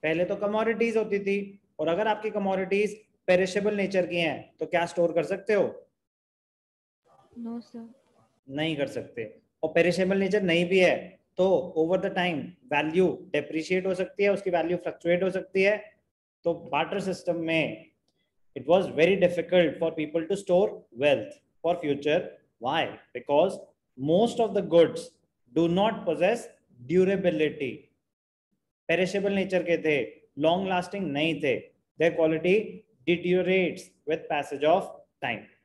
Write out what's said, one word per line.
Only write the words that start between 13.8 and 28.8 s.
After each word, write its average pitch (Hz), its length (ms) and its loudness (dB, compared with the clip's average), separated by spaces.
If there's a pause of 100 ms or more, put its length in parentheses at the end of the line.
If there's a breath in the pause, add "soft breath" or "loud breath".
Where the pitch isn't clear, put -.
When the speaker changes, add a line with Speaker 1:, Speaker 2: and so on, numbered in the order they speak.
Speaker 1:
हो 190 80 0
सकती 185 280 -4
है, 202 100 4
उसकी 190 180 -2
वैल्यू 170 260 0
फ्लक्चुएट 175 460 -2
हो 190 80 0
सकती 190 320 -2
है। 208 300 0 (520)
तो 170 100 0
बार्टर 160 460 -4
सिस्टम 175 360 -4
में 160 540 -2 (680)
it 123 80 -12
was 170 220 4
very 160 280 4
difficult 165 600 2
for 165 140 -2
people 160 340 -4
to 196 100 -2
store 190 460 0 (160)
wealth 131 400 0 (260)
for 170 160 2
future। 147 400 0 (380)
Why? 143 240 -2 (340)
Because 151 420 0 (400)
most 180 420 2
of 214 140 0
the 202 80 0 (120)
goods 170 320 6 (480)
do 170 140 2
not 196 400 0
possess 175 360 0 (420)
durability। 165 840 0 (1160)